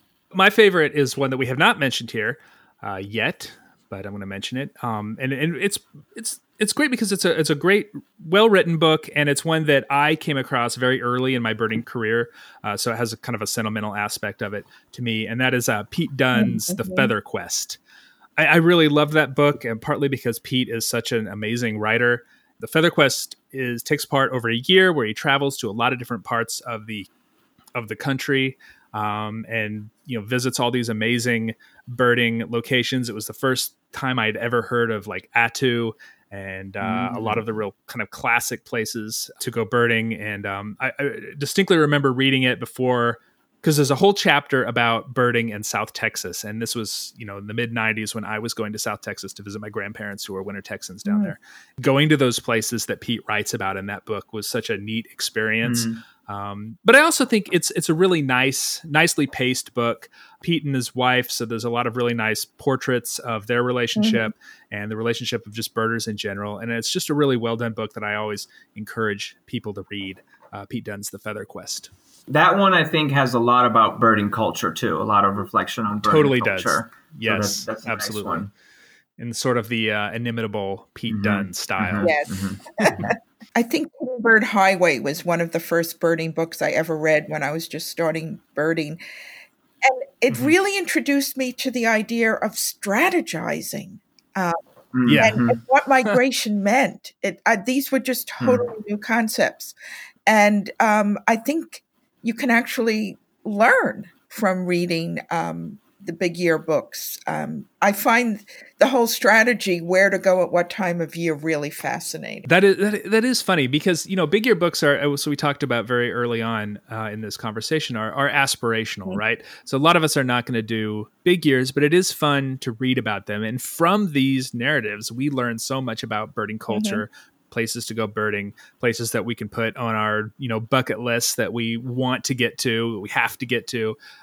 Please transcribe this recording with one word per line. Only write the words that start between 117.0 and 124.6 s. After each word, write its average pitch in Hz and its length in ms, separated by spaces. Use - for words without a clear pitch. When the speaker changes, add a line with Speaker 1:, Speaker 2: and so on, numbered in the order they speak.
Speaker 1:
in 107 80
this 107 160
conversation, 117 600
are, 110 180
are 139 160
aspirational, 113 800
Speaker 2:
Mm-hmm. 95 100
Speaker 1:
right? 110 240
So 139 100
a - 20
lot 165 180
of 160 60
us 151 140
are 139 80
not 123 220
gonna 117 160
do 107 440
big 180 220
years, 131 260
but 143 120
it 147 100
is 180 200
fun 139 500
to 123 100
read 127 240
about 104 300
them. 104 180
And 120 160
from 180 520
these 135 420
narratives, 117 580